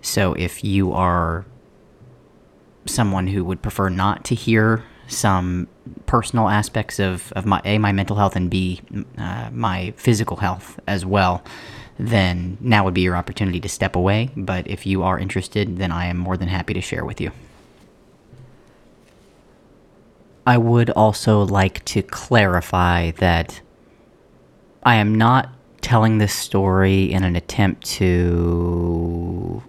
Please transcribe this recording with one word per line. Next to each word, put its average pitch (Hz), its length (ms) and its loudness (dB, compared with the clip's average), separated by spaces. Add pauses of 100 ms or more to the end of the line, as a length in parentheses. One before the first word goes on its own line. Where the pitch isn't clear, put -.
So 95 300 0
if - 300 -6
you 98 300 0
are 87 540 0 (1400)
someone 95 420 -2
who 95 160 -2
would 90 180 -4
prefer 98 260 -2
not 95 360 -2
to - 100 -2
hear 113 500 2 (220)
some 90 640 0 (400)
personal 113 420 0
aspects 107 480 -2
of, 92 360 -4
of 92 120 -6
my, 98 180 0
A, 104 140 0
my 107 140 2
mental 98 240 0
health, 101 200 2
and 90 140 0
B, 90 320 -2 (100)
m-, - 140 -10 (100)
uh, 113 360 -8
my 104 440 -4
physical 104 420 0
health 92 500 -6
as 95 180 -4
well, 92 380 0 (560)
then 92 600 0
now 113 240 2
would 92 120 0
be 92 60 2
your 90 140 2
opportunity 87 440 -4
to - 100 -8
step - 260 -4
away. 101 400 0
But 92 320 -4
if - 200 -8
you 95 160 0
are 92 160 0
interested, 92 580 -4
then 92 140 -2
I 87 140 -4
am 87 120 -4
more 90 180 -2
than 92 120 -4
happy 92 260 -4
to 90 80 -4
share - 240 -6
with - 160 -8
you. 73 100 -6 (3250)
I 123 100 6
would 117 320 4
also 107 540 4
like 190 420 0
to - 160 -2
clarify 90 1120 2
that 85 500 0 (1200)
I 120 140 6
am 107 180 4
not 117 360 4 (320)
telling 110 360 4
this 104 160 2
story 95 800 2
in 95 120 0
an 90 120 0
attempt - 500 -2 (120)
to 87 1700 0